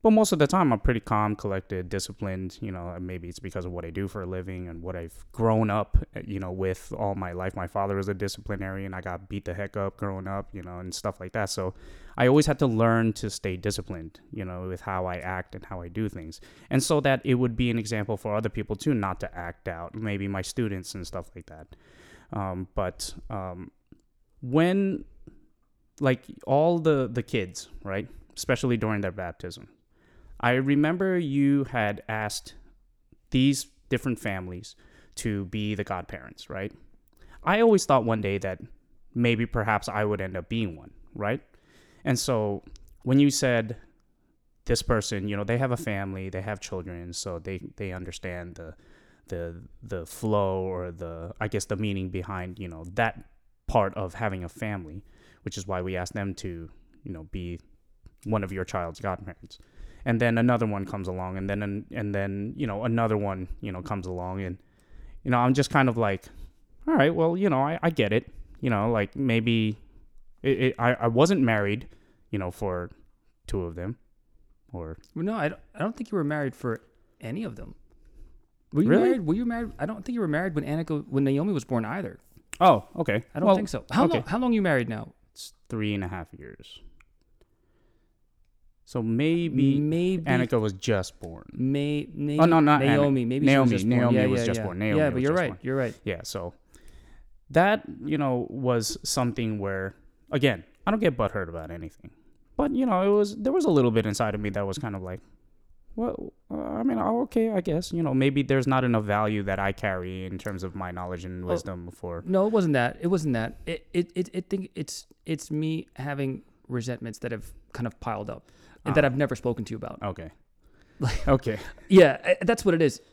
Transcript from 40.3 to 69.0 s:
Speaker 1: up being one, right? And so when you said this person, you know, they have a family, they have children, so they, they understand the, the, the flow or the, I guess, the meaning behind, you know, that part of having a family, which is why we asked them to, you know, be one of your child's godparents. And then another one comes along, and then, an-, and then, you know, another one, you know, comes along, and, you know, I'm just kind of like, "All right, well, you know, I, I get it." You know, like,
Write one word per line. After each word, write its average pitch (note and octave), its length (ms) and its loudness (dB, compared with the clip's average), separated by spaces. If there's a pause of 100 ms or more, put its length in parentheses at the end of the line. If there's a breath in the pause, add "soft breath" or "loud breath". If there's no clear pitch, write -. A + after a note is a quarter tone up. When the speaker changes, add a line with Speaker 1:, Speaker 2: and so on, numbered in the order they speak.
Speaker 1:
up F2 140 -8
being G#2+ 260 -2
one, C#2 160 -18 (220)
right? A2 280 -4 (600 soft breath)
And C3 160 2
so G#2+ 440 0 (400)
when C3 140 4
you C#3+ 140 8
said A#2 460 0 (880)
this A#2 160 2
person, G#2+ 480 0
you G#2 80 -4
know, G#2 80 -4
they A#2 120 0
have C3 140 0
a A#2+ 60 0
family, G2 520 -6
they F#2+ 120 -6
have G#2 180 -8
children, F2 540 -10
so F2 260 -8
they, F#2 220 -10 (160)
they F#2+ 160 -8
understand F2+ 600 -10
the, D#2+ 200 -16 (520 soft breath)
the, E2+ 340 -8 (220)
the F2+ 220 -8
flow G2 580 0
or F2+ 280 -6
the, E2 480 -10
I G#2+ 80 -2
guess, G2+ 180 -2
the G#2 120 -4
meaning G2 320 -2
behind, F#2 500 -8
you F#2 80 -8
know, E2 160 -12 (120)
that A2+ 280 -2 (440)
part G2 280 2
of F#2+ 200 -4
having F#2+ 280 -4
a E2 60 -10
family, F#2+ 520 -8 (420 soft breath)
which - 140 -8
is F#2 80 -8
why F#2 160 -2
we F#2 140 -4
asked F2+ 180 -4
them G2 220 -4
to, E2+ 340 -10 (340)
you - 80 -10
know, D#2+ 200 -10
be F2 300 -8 (640)
one G#2 180 0
of F#2 80 -6
your F#2 140 -4
child's E2+ 340 -6
godparents. F#2 600 -8 (480 soft breath)
And A#2 140 2
then A#2 160 4
another A#2 300 4
one G2+ 180 -2
comes F#2+ 220 -6
along, F#2 300 -6
and F#2+ 120 -4
then, G2+ 140 -2
an-, G2+ 280 -4
and G#2 220 -4
then, G2+ 420 -2
you C#3+ 120 -2
know, G#2 160 -4
another A2+ 340 2
one, F#2+ 300 -4 (140)
you G2+ 100 -6
know, F#2 100 -8
comes F#2 240 -4
along, F#2 360 -6
and, F#2 180 -6 (640 soft breath)
you B2+ 80 0
know, B2 80 4
I'm B2+ 160 6
just C#3 160 2
kind C3+ 180 6
of A2+ 80 0
like, G2+ 300 0 (600 soft breath)
"All D#4+ 60 2
right, E3 160 6
well, E3 260 2
you F#3+ 140 2
know, C3 140 2
I, D#3 180 -2
I E3+ 80 4
get G#2+ 240 2
it." - 180 0 (300)
You B2+ 80 0
know, A2 220 2
like, G#2+ 240 0